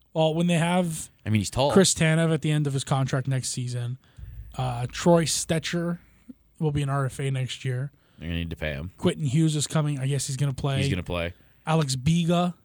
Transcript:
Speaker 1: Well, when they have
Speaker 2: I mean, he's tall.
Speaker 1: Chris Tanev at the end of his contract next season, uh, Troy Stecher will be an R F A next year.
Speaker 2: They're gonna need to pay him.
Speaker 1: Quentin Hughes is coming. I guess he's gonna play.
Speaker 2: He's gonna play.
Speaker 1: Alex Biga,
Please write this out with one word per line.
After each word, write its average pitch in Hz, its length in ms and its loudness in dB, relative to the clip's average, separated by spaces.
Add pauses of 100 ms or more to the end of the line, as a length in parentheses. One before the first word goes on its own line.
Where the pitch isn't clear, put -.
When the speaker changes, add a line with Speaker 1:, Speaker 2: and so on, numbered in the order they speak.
(120)
Speaker 1:
Well, 160 220 2
when 175 120 2
they 175 120 4
have 170 520 0 (160)
Speaker 2:
I 107 40 -2
mean, 107 100 4
he's 95 100 -2
tall. 135 220 2
Speaker 1:
Chris 190 220 6
Tanev 165 380 2
at 151 100 0
the 156 80 0
end 151 160 2
of 139 80 -2
his 135 100 -2
contract 135 420 0
next 131 220 -2
season, 123 500 -6 (580)
uh, 123 360 -4
Troy 170 320 4
Stecher 170 760 -2 (640)
will 156 100 0
be 147 120 -2
an 139 80 -2
R 139 160 0
F - 120 -6
A 135 120 -2
next 127 340 -4
year. 131 260 -4 (280)
Speaker 2:
They're 80 100 -8
gonna 85 100 0
need 85 120 -2
to 82 60 -6
pay 76 180 -4
him. 76 220 -8
Speaker 1:
Quentin 160 280 -2
Hughes 151 320 2
is 147 100 -2
coming. 147 320 -2
I 131 80 -4
guess 135 220 -2
he's 139 80 -6
gonna 139 160 0
play. 139 300 -2
Speaker 2:
He's 139 60 0
gonna 90 140 -2
play. 87 300 -4 (340)
Speaker 1:
Alex 156 300 2
Biga, 170 580 2 (100)